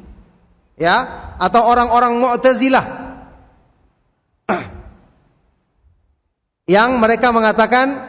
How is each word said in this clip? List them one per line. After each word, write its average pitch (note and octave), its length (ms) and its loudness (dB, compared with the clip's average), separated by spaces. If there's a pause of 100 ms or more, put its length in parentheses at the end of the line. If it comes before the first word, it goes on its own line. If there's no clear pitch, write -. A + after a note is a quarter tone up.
(800)
Ya, F3 160 2 (400)
atau A3 320 2
orang-orang A#3+ 480 2
Mu'tazilah B3 680 2 (1600)
<clears throat> F3+ 160 -6 (2000)
yang A#3+ 240 2
mereka A3+ 320 2
mengatakan A3+ 800 0